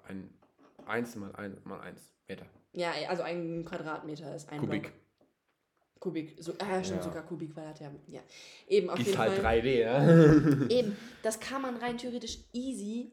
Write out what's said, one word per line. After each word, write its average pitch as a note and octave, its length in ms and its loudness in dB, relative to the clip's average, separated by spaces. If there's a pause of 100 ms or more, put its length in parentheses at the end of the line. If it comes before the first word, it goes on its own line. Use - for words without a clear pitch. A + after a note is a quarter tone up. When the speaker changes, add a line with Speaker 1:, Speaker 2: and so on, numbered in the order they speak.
Speaker 1:
ein, F#2+ 220 -14 (560)
eins A#2 300 -6
mal G2+ 200 -14
eins G2+ 300 -12
mal F#2+ 140 -12
eins - 340 -20 (140)
Meter. - 180 -14 (280)
Speaker 2:
Ja, F3 180 -4 (180)
also F3+ 140 -2
ein E3 420 -6
Quadratmeter D3+ 720 -10
ist D3 140 -14
ein D3 100 -10
Speaker 1:
Kubik. A2+ 240 -4
Speaker 2:
Block. - 100 -14 (1040)
Kubik, D#3+ 400 -8
so, E3 200 -10
ah, F#3+ 160 -4
ja, F#3 80 -2
stimmt, F#3 160 -4
Speaker 3:
Ja. F3+ 60 -6
Speaker 2:
sogar D#3+ 200 -8
Kubik, D#3+ 300 -12
Quadrat, D#3 240 -14
ja, C#3+ 120 -14 (160)
ja. - 140 -16 (460)
Eben, F#3 240 4
auf - 80 -4
Speaker 1:
Ist A#2+ 80 0
Speaker 2:
jeden - 100 2
Speaker 1:
halt A2 160 4
Speaker 2:
Fall. - 80 0
Speaker 1:
drei A2+ 200 4
D, B2 200 4
ja. C3+ 260 4
<laughs> D#3 600 8
Speaker 2:
Eben, A3 260 2 (280)
das A3 160 -4
kann C4+ 240 -8
man B3 140 -6
rein A#3+ 200 -6
theoretisch A#3+ 400 -10 (160)
easy A#3 600 -8